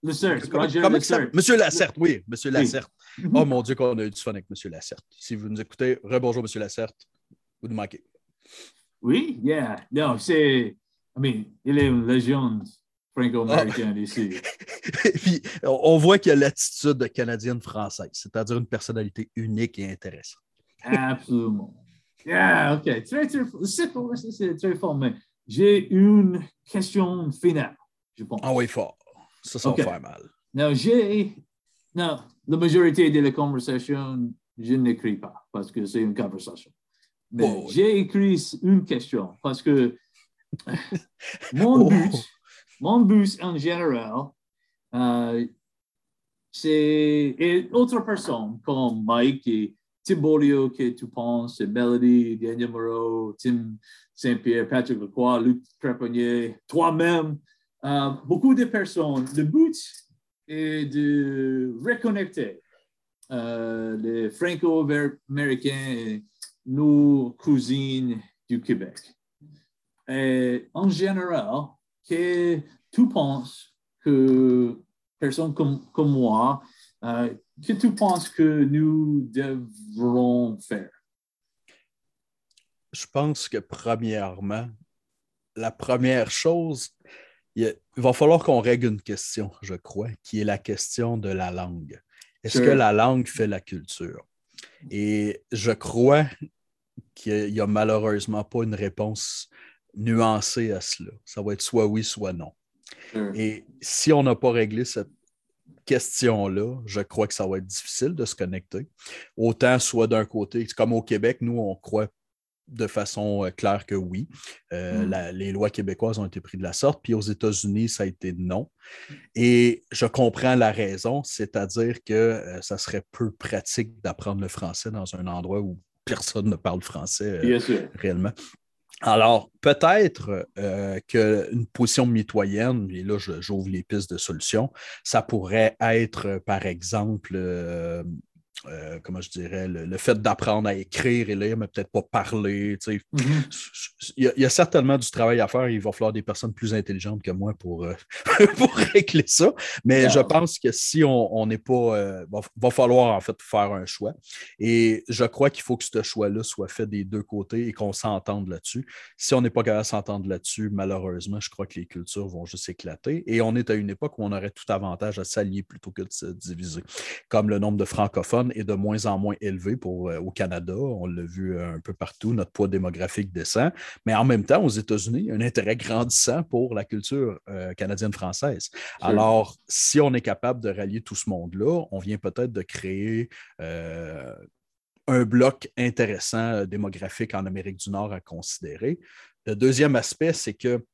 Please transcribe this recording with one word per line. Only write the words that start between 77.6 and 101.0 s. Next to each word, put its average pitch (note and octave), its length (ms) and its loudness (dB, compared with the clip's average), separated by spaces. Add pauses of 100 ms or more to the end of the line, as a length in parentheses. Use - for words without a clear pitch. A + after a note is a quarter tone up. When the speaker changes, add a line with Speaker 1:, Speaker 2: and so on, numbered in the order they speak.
Speaker 1:
que A3+ 80 0
tu G3+ 200 2
penses F#3 360 2
que D3+ 340 4
nous D3+ 680 2
devrons A#2+ 1300 0
faire ? G2 300 -8 (2000)
Speaker 2:
Je - 200 -12
pense D3 360 -2
que A#2+ 100 -6
premièrement, G#2+ 1080 -4 (880)
la A2 160 -4
première B2+ 600 0
chose, E3 580 -2 (680)
il A2 80 0
y G#2+ 40 2
a, - 40 0 (260)
il A#2+ 60 -2
va B2+ 100 6
falloir D#3 300 6
qu'on B2+ 180 4
règle B2 260 2
une G#2 140 -2
question, G#2 500 -8 (100)
je F#2+ 140 -10
crois, G#2 340 -10 (140)
qui G#2+ 180 -6
est G#2 40 -2
la G2+ 120 0
question A#2 600 -4
de G2+ 120 -6
la F#2 220 -4
langue. F2 500 -10 (420)
Est-ce A#2 160 -2
Speaker 1:
Sure. B2 80 6
Speaker 2:
que - 40 8
la A#2+ 220 6
langue A#2+ 340 4
fait A2 200 -2
la G2 120 -4
culture ? - 640 -12 (640)
Et G#2 640 -2
je A2+ 200 0
crois C#3 540 4 (880)
qu'il G#2 360 -2
y G#2+ 100 -4
a G2+ 80 0
malheureusement G#2+ 760 0
pas A#2 200 -4
une G#2+ 120 -4
réponse G#2 760 -6 (460)
nuancée A2 760 0
à F#2+ 100 -6
cela. - 300 -10 (140)